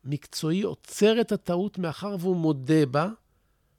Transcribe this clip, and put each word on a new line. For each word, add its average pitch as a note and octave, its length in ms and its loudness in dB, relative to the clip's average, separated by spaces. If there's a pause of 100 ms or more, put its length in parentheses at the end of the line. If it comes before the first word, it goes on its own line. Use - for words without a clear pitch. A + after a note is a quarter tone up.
מקצועי, D#3 580 -4
עוצר - 580 2
את D3 120 0
הטעות F#3+ 460 -2
מאחר F#3 420 -6
והוא F3+ 160 0
מודה D#3 500 2
בה D3 220 -2 (720)